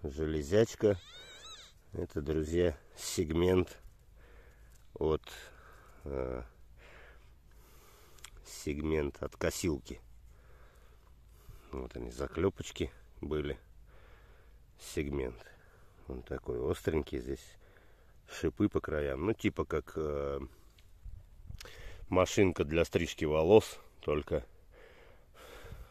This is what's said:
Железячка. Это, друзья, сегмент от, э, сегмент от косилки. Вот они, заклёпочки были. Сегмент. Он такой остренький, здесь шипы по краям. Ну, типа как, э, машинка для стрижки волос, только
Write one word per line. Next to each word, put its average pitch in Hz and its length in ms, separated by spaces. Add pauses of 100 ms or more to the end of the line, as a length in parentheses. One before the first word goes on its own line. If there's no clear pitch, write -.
Железячка. 78 920 (960)
Это, 85 260
друзья, 78 580 (200)
сегмент 87 800 (1120)
от, 78 300 (840)
э, 64 380 (2000)
сегмент 76 760
от - 140
косилки. - 680 (1700)
Вот 64 240
они, 60 140
заклёпочки - 840 (300)
были. 73 360 (1200)
Сегмент. 69 640 (680)
Он 64 140
такой 65 480
остренький, 76 500
здесь 65 360 (720)
шипы 98 380
по - 140
краям. 73 420
Ну, 107 80
типа 92 320
как, - 320
э, 71 440 (1700)
машинка 90 540
для 80 200
стрижки - 400
волос, 80 540 (220)
только 76 440 (1500)